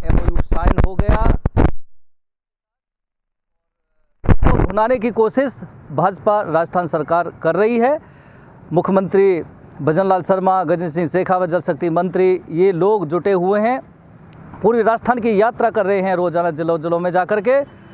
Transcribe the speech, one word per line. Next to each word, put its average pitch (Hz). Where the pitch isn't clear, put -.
एमओयू -
sign -
हो 190
गया, 220
उसको -
भुनाने 220
की 240
कोशिश 220
भाजपा 190
राजस्थान 170
सरकार 165
कर 165
रही 220
है। 277
मुख्यमंत्री 190
भजन 160
लाल 190
शर्मा, 190
गजेंद्र 175
सिंह 160
शेखावत, 185
जल 170
शक्ति 170
मंत्री, 185
ये 180
लोग 185
जुटे 170
हुए 190
हैं 240
पूरी 226
राजस्थान 190
की 214
यात्रा 226
कर 196
रहे 196
हैं, 190
रोजाना 175
जिलों 165
जिलों 170
में 180
जाकर 180
के, 226